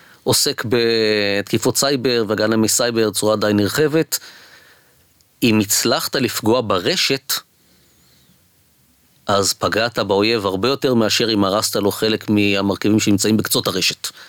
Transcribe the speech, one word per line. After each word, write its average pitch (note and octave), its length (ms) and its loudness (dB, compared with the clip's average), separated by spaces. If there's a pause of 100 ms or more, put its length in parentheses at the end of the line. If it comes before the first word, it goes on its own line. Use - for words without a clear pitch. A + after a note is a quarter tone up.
(240)
עוסק - 460 -2
בתקיפות A2 1080 0
סייבר, B2 500 0
והגנה A2 300 0
מסייבר, A2+ 540 0
צורה G#2+ 240 0
די G#2 180 0
נרחבת. C#3+ 640 0 (1200)
אם A2+ 160 4
הצלחת A#2 560 -2
לפגוע A#2 460 0
ברשת, A2 720 -2 (1900)
אז G2 260 0
פגעת G#2+ 460 -2
באויב G#2 460 2
הרבה F#2+ 220 -2
יותר C3+ 260 0
מאשר A2+ 400 2
אם G2+ 100 2
הרסת G2 320 0
לו G2+ 160 0
חלק A2 380 -2
מהמרכיבים G2+ 720 2
שנמצאים G#2 380 2
בקצות - 300 -2
הרשת. - 400 -4 (220)